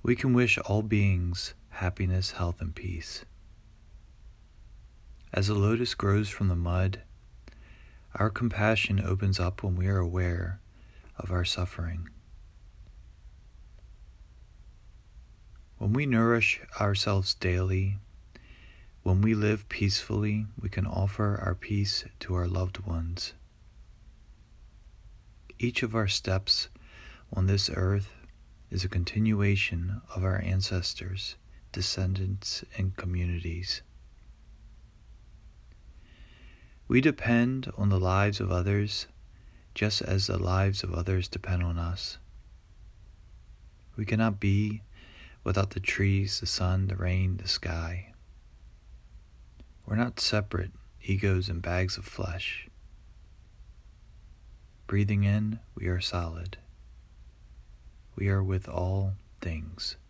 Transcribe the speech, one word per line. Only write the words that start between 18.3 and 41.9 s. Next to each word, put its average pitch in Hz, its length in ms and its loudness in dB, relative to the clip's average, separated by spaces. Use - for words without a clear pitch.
when 95 160 6
we 110 160 6
live 104 320 2
peacefully, 104 800 0
we 101 80 -4
can 98 160 -2
offer 98 560 0
our 92 140 0
peace 101 500 -2
to - 160 -4
our 90 140 0
loved 90 360 -2
ones. 85 500 -4
Each 120 240 0
of 110 100 -4
our 110 140 2
steps - 640 0
on 95 140 2
this 98 260 2
earth 98 380 0
is 92 160 -2
a - 20 0
continuation 98 1120 2
of 92 100 0
our 95 160 2
ancestors, 92 960 -2
descendants, 95 920 -2
and 95 180 0
communities. 87 840 -4
We 127 140 6
depend 127 760 2
on 101 140 2
the 95 100 4
lives 98 400 2
of 95 100 -2
others, 101 580 0
just - 260 0
as 98 260 0
the 92 120 0
lives 95 440 2
of 87 120 -6
others 90 340 0
depend 90 340 -2
on 85 160 0
us. 85 380 -4